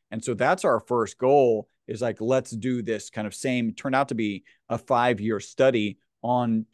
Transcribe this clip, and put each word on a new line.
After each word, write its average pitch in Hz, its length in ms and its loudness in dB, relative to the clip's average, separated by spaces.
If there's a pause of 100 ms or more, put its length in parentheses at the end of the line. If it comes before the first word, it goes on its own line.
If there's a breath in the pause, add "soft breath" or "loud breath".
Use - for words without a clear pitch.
(100)
And 110 140 -10
so 123 100 -4
that's 143 300 2
our 123 160 4
first 117 380 -2
goal, 127 500 4 (180)
is 117 160 -6
like, 117 180 -2
let's 127 300 0
do 120 320 -4
this 107 280 -6
kind 107 160 -6
of 98 80 -10
same, 123 400 -2
turned 131 200 -4
out 139 140 2
to 139 60 -4
be 104 300 -4 (240 soft breath)
a 117 100 -4
five-year 113 640 0
study 117 580 2 (240)
on, 117 500 0